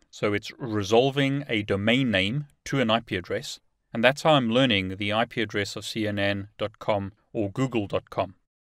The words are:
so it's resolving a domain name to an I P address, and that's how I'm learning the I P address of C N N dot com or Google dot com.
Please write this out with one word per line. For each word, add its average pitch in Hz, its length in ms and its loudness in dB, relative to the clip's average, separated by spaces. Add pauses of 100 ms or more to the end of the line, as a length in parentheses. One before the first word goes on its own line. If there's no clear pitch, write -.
(100)
so 107 220 -2
it's - 260 -4
resolving 135 920 2
a 113 140 -2
domain 113 480 0
name 107 360 0 (180)
to 139 160 -2
an 113 100 2
I 113 100 2
P 110 160 -6
address, - 440 -8 (320)
and 117 100 -2
that's 131 200 4
how 160 100 4
I'm 127 180 4
learning 104 460 2
the 104 160 -4
I 113 120 2
P 117 180 -4
address 107 340 -4
of 104 80 -10
C 110 220 -4
N 104 120 -2
N 101 300 -2 (100)
dot 104 200 -6
com 98 340 -2 (200)
or 107 180 -2
Google 120 360 -2
dot - 240 -4
com. 95 240 -4 (340)